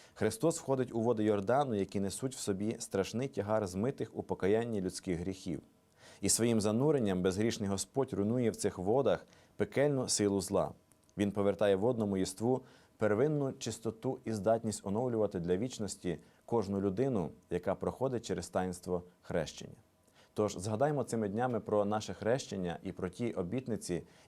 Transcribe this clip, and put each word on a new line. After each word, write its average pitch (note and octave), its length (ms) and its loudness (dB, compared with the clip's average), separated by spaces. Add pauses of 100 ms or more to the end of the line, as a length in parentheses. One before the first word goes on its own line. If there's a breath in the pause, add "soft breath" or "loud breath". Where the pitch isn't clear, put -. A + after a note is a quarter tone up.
(140 loud breath)
«Христос C3 460 0
входить C3 360 -2
у A#2 60 0
води A2 220 2
Йордану, G#2+ 520 2
які G2 240 -2
несуть G2 360 -4
в - 40 -12
собі G#2 400 -2
страшний A2 480 -2
тягар G#2+ 400 -2
змитих G#2 460 -4
у G2+ 100 -6
покаянні G#2+ 580 0
людських F#2 380 -4
гріхів. F2+ 420 -6 (600 loud breath)
І - 80 0
своїм A2+ 320 4
зануренням A2 600 4
безгрішний G2 480 0
Господь B2+ 440 -2
руйнує A2 360 2
в G#2 60 -2
цих G2+ 220 -2
водах G2+ 480 2 (300 loud breath)
пекельну C3 540 2
силу G2 320 4
зла. F2+ 300 0 (460)
Він G2+ 140 2
повертає G2+ 440 4
водному G#2 420 2
єству A#2 440 0 (360 loud breath)
первинну C3+ 560 2
чистоту - 720 -6
і A2+ 80 -2
здатність A2 540 0
оновлювати G#2+ 520 0
для F2 180 0
вічності G2 600 -4 (280 loud breath)
кожну G2+ 360 0
людину, G2+ 480 0 (200)
яка F2+ 260 -2
проходить A2+ 500 -2
через F2+ 240 -4
таїнство F2+ 540 -2 (180 loud breath)
хрещення». - 540 -6 (580 soft breath)
Тож G#2 240 0
згадаймо A#2 460 0
цими A2+ 260 -2
днями A#2 300 -2
про G#2 260 2
наше G#2+ 280 -2
хрещення G2 720 -2
і F#2+ 80 -6
про F2+ 180 -4
ті A#2+ 240 -4
обітниці, F#2+ 680 -4 (240 loud breath)